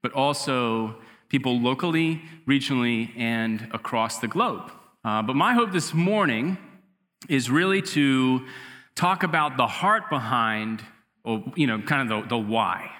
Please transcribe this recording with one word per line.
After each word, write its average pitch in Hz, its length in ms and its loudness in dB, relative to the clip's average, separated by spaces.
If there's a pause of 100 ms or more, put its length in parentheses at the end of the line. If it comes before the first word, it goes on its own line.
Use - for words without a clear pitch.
but 123 120 -4
also 123 840 0 (320)
people 127 320 0
locally, 160 640 0 (240)
regionally, 120 680 2
and 113 600 -2
across 113 460 -2
the 117 80 -4
globe. 175 440 -2 (320)
Uh, 110 160 0
but 120 160 0
my 190 160 4
hope 233 180 2
this 180 220 -2
morning 170 640 2 (720)
is 127 220 0
really 190 320 2
to 131 640 2 (480)
talk 180 280 0
about 151 360 0
the 123 80 4
heart 202 420 0
behind, 110 760 -2 (420)
or, 113 200 -2 (120)
you 151 100 4
know, 110 160 2
kind 135 280 0
of 107 120 0
the, - 60 -10
the 123 100 0
why. 104 600 0